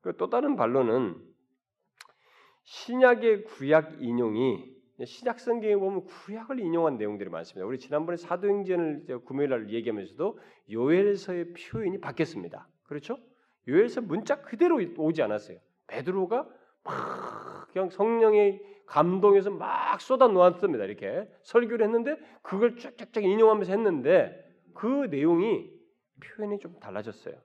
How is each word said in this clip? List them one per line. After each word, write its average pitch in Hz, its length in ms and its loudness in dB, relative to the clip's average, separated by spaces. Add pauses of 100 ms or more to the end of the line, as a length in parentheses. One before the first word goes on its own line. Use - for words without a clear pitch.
그리고 180 160 -8
또 185 120 -4
다른 269 260 0
반론은 120 600 0 (1500)
신약의 233 800 4
구약 156 560 0
인용이, 120 760 -2 (280)
신약 233 360 -8
성경에 214 380 0
보면 190 280 -2
구약을 226 540 -12
인용한 165 380 0
내용들이 104 320 -6
많습니다. 82 360 -10
우리 127 140 -8
지난번에 165 380 -4
사도행전을 180 840 -2
이제 127 220 -8
금요일 139 240 -2
날 110 200 -2
얘기하면서도 113 680 -6 (320)
요엘서의 175 840 0
표현이 202 460 -6
바뀌었습니다. 147 680 -8 (160)
그렇죠? 147 340 -10 (500)
요엘서 226 340 2
문자 220 400 -4
그대로 320 380 2 (180)
오지 156 240 0
않았어요. 104 380 -4 (280)
베드로가 185 600 -4 (360)
막 - 880 -12
그냥 190 180 -4
성령의 214 720 4 (260)
감동에서 190 640 4
막 - 500 -4
쏟아 254 260 2
놓았습니다. 180 580 4
이렇게 104 440 -8 (140)
설교를 226 420 0
했는데 233 320 -2 (240)
그걸 233 360 -2
쫙쫙쫙 226 460 -10
인용하면서 208 480 4
했는데 165 720 2 (300)
그 262 380 -2
내용이 165 580 0 (540)
표현이 208 360 -8
좀 175 200 -18
달라졌어요. 104 640 -12